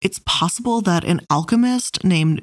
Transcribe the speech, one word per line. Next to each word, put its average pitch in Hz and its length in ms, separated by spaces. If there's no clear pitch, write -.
It's - 240
possible 233 560
that 175 240
an 170 240
alchemist 233 760
named 160 400